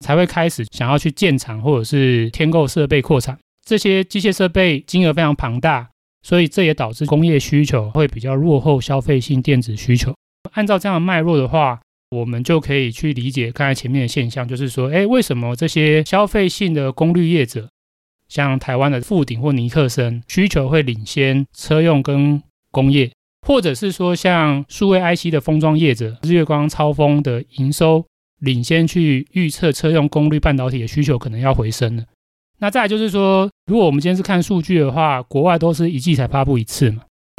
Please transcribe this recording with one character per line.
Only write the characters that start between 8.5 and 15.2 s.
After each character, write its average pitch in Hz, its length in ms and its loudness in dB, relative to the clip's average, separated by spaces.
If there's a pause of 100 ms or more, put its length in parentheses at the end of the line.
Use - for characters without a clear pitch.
后 143 180 2
消 135 220 -2
费 139 180 0
性 127 220 -2
电 127 220 2
子 110 120 -6
需 123 220 0
求。 123 180 -2 (380)
按 214 140 -2
照 196 120 2
这 202 80 -4
样 190 100 0
的 160 40 0
脉 175 220 0
络 165 160 2
的 131 100 0
话， 131 320 0 (300)
我 120 160 -4
们 120 180 -4
就 160 160 2
可 139 140 -4
以 131 180 0
去 151 220 -4
理 123 160 -4
解 123 200 -4
刚 139 160 -4
才 135 80 0
前 127 160 -8
面 139 120 0
的 120 60 -2
现 120 220 -4
象， 123 160 -8
就 127 80 -8
是 131 140 -6
说， 127 220 -4
诶， 190 160 0
为 247 160 2